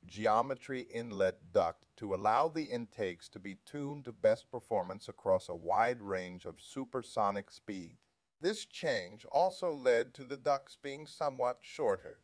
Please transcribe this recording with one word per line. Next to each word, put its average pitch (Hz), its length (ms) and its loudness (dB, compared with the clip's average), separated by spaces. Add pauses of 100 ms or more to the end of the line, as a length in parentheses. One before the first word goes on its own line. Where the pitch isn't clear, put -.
geometry 117 840 0
inlet 98 580 0
duct 87 360 2 (100)
to 101 180 -4
allow 110 320 4
the 160 160 -2
intakes 113 640 -4
to - 120 -14
be 95 260 -10
tuned 143 400 -8
to 120 80 -10
best 110 360 2
performance 98 600 -4
across - 400 2
a 87 60 -6
wide 104 460 2
range 92 440 -4
of 87 160 -12
supersonic 110 920 -2
speed. 90 460 -10 (420)
This 208 260 -2
change 107 640 -4
also 180 440 2
led 127 400 4
to 139 100 -16
the 135 140 -10
ducts 135 440 -2
being 143 240 -10
somewhat 127 560 -2
shorter. 101 640 -2